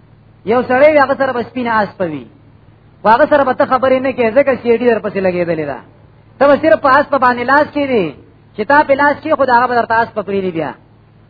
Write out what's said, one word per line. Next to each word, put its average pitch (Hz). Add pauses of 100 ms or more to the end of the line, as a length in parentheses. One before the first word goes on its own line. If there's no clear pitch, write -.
(520)
یو 247
سړی 254
وي، 302
هغه 269
سره 262
به 240
سپینه 233
اسپه 196
وي. 147 (760)
خو 196
هغه 247
سره 294
به 254
ته 277
خبرې 262
نه 262
کوې، 226
ځکه 269
سی 233
ډي 247
در 220
پسې 190
لګېدلې 170
ده. 123 (600)
ته 254
به 285
صرف 320
په 277
اسپه 285
باندې 240
لاس 285
کېږدې، 262 (500)
چې 208
تا 285
پې 277
لاس 285
کېښود، 277
هغه 254
به 247
درته 226
اسپه 220
پرېږدي 190
بیا. 151 (580)